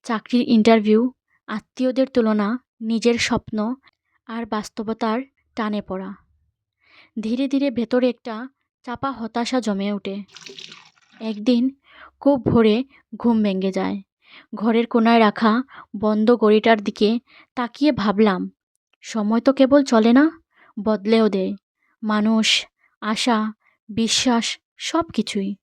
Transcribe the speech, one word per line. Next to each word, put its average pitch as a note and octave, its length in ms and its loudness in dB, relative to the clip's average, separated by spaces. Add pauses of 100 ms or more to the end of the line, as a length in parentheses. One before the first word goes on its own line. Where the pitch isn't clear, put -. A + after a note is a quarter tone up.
চাকরির A#3+ 460 -2
ইন্টারভিউ, A3+ 600 4 (360)
আত্মীয়দের B3+ 600 -4
তুলনা, A3 520 0 (220)
নিজের A3+ 340 0
স্বপ্ন A3+ 600 -4 (500)
আর A#3 200 -10
বাস্তবতার A3 760 -6 (340)
টানে G#3 260 -4
পড়া। F#3+ 320 -10 (1080)
ধীরে A#3+ 260 -4
ধীরে C#4 240 0
ভেতরে A#3+ 380 0
একটা A#3 380 -10 (380)
চাপা B3+ 260 -6
হতাশা A#3 480 -4
জমে G3+ 340 -4
ওঠে। G3 300 -8 (960)
একদিন A#3 560 0 (440)
খুব C#4 260 2
ভোরে A3+ 380 4 (320)
ঘুম A3+ 280 0
ভেঙে F#3+ 280 -2
যায়। F#3+ 300 -4 (540)
ঘরের A3+ 320 0
কোনায় A#3 320 4
রাখা A3 440 2 (340)
বন্ধ G#3+ 380 2
ঘড়িটার G#3+ 480 2
দিকে G#3+ 360 0 (360)
তাকিয়ে C#4 360 0
ভাবলাম, G3+ 600 0 (500)
"সময় A3 400 -2
তো C4+ 120 2
কেবল C4+ 300 4
চলে A#3 300 4
না, D4+ 180 6 (520)
বদলেও G#3+ 460 2
দেয়। G3 240 -2 (500)
মানুষ, G#3+ 640 0 (360)
আশা, G#3+ 520 -2 (360)
বিশ্বাস, A3+ 720 -2 (180)
সব E4 260 -4 (100)
কিছুই।" G3+ 500 -4